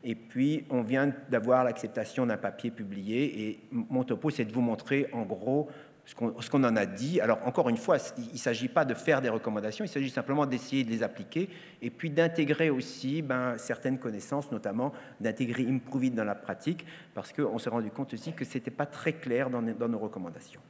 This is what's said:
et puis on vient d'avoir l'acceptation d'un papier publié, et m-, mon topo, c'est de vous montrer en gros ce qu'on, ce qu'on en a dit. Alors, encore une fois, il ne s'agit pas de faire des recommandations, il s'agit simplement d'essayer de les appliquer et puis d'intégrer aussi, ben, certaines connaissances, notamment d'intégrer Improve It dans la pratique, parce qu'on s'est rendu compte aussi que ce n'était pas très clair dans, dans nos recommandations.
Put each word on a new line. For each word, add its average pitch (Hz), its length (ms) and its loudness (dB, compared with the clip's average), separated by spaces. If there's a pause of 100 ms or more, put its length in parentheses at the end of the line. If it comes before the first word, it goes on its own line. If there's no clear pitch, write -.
et 117 120 -2
puis 139 560 0
on 127 120 2
vient 131 300 4 (160)
d'avoir 127 340 6
l'acceptation 117 640 0
d'un 107 120 2
papier 101 320 -4
publié, 107 800 -2
et - 120 -6 (120)
m-, 117 180 0
mon 127 120 2
topo, 127 280 0
c'est 123 160 0
de 107 60 -8
vous 123 100 2
montrer 131 500 2
en 117 100 -4
gros 110 460 0 (380)
ce - 80 -10
qu'on, - 260 -2
ce - 100 -6
qu'on 135 140 6
en 117 100 6
a 104 120 4
dit. 123 340 0
Alors, 110 240 6
encore 127 240 4
une 117 80 4
fois, 156 220 4 (180)
il 117 160 -8
ne 123 60 -8
s'agit 120 300 0
pas 156 180 4
de 123 80 0
faire 139 260 4
des 127 80 0
recommandations, 107 560 -2
il 196 40 -4
s'agit 139 220 -2
simplement 139 360 2
d'essayer 127 360 0
de 113 80 -2
les 113 120 0
appliquer 165 480 -4 (320)
et 120 80 -2
puis 165 200 -6
d'intégrer 160 600 4
aussi, 131 520 -2
ben, 127 360 0
certaines 131 400 -2
connaissances, 127 520 -4
notamment 117 420 -2 (280)
d'intégrer 117 480 0
Improve 131 380 0
It 123 80 2
dans 110 100 2
la 101 100 0
pratique, - 520 -4 (280)
parce - 180 -8
qu'on 117 260 0
s'est 117 120 -4
rendu 110 200 -2
compte 139 240 -6
aussi 160 180 -6
que - 140 -6
ce - 80 -10
n'était 135 180 -4
pas 143 140 -2
très - 260 -2
clair 127 380 0
dans, 120 120 0
dans 113 260 0
nos 113 100 0
recommandations. 92 720 -8